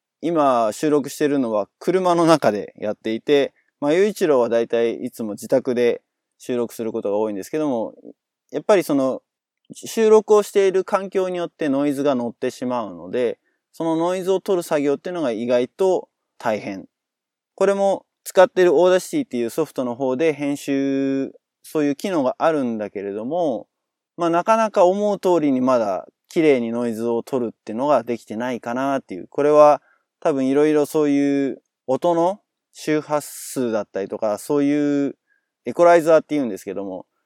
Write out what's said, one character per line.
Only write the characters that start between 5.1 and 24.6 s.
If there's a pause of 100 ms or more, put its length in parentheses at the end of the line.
つ
も
自
宅
で (360)
収
録
す
る
こ
と
が
多
い
ん
で
す
け
ど
も、 (580)
や
っ
ぱ
り
そ
の、 (520)
収
録
を
し
て
い
る
環
境
に
よ
っ
て
ノ
イ
ズ
が
乗
っ
て
し
ま
う
の
で、 (320)
そ
の
ノ
イ
ズ
を
取
る
作
業
っ
て
い
う
の
が
意
外
と (280)
大
変。 (680)
こ
れ
も (180)
使
っ
て
い
る
オ
ー
ダ
ー
シ
テ
ィ
っ
て
い
う
ソ
フ
ト
の
方
で
編
集、 (300)
そ
う
い
う
機
能
が
あ
る
ん
だ
け
れ
ど
も、 (500)
ま
あ、
な
か
な